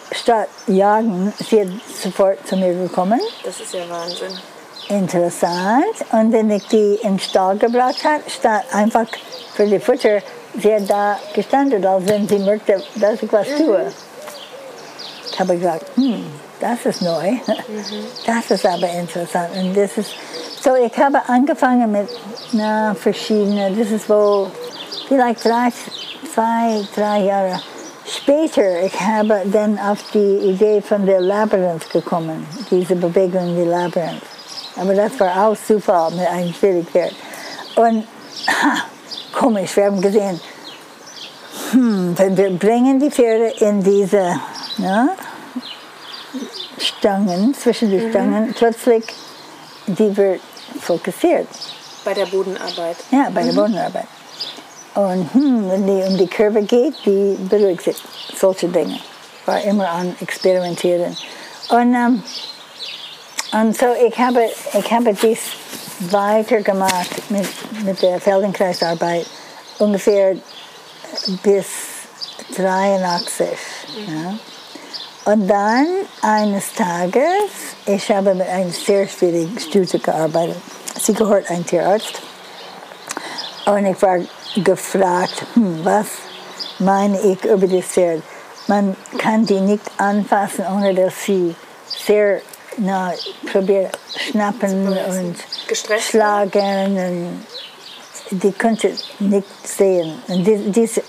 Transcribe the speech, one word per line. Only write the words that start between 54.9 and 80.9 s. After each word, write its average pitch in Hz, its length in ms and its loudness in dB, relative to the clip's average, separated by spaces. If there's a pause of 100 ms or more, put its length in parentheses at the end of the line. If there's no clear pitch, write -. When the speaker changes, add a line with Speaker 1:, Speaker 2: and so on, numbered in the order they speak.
Speaker 1:
Und, 185 380 0
hm, 240 380 4
wenn 190 160 2
die 190 200 2
um 190 100 2
die 175 100 4
Kurve 208 360 2
geht, 247 320 2 (100)
die 196 320 2 (120)
beruhigt 202 340 2
sich. 160 140 -2 (400)
Solche 190 300 2
Dinge. 170 320 -2 (460)
War 190 160 0
immer 202 280 0
an 175 320 -4
Experimentieren. 175 920 0 (540)
Und, 240 240 4
ähm, 240 300 2 (1300)
und 220 240 2
so, 254 100 4 (200)
ich - 100 -2
habe, 247 320 2 (240)
ich 202 180 0
habe 233 220 4
dies 220 260 2 (720)
weitergemacht 202 1200 0
mit, 196 160 -2 (380)
mit 190 160 -2
der 180 180 2
Feldenkreisarbeit, 175 1040 0 (540)
ungefähr 196 560 4 (1080)
bis 196 220 2 (920)
dreiundachtzig, 185 1000 0 (400)
Speaker 2:
Mhm. 208 160 -10 (100)
Speaker 1:
ja. 190 140 -6 (920)
Und 208 160 2
dann 214 400 4 (340)
eines 214 520 0
Tages, 226 760 0 (380)
ich 202 240 0
habe 196 240 4
mit 180 120 -2
einem 180 240 -2
sehr 196 360 2
schwierigen 170 520 0
Stute 180 380 2
gearbeitet. 165 600 0 (440)